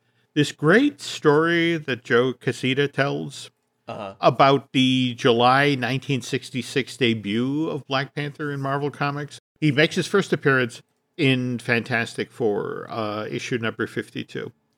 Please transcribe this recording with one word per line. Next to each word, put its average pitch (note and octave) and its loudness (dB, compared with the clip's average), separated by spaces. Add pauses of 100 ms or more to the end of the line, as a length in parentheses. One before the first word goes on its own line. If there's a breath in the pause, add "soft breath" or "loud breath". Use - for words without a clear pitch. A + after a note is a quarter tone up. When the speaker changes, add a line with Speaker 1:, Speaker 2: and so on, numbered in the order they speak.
(340)
Speaker 1:
this D3 2
great A3+ 2
story E3 2
that C3+ -6
Joe B2 4
Quesada C3 -2
tells C#3+ -4 (380)
Speaker 2:
Uh-huh. G#2 -10
Speaker 1:
about C#3 4
the C3 2
July B2+ 4
nineteen B2+ -4
sixty-six - -6
debut A#2+ 0
of D3+ -8
Black C3+ -4
Panther D3 -8
in C#3 -8
Marvel C#3 -4
Comics. C#3+ -8 (220)
He D3+ 4
makes D3+ 2
his F3+ 0
first - 2
appearance C3 0 (360)
in B2+ 0
Fantastic A#2 -2
Four, F2+ -2
uh, G#2+ -6
issue - -4
number A2 -4
fifty-two. - -10 (260)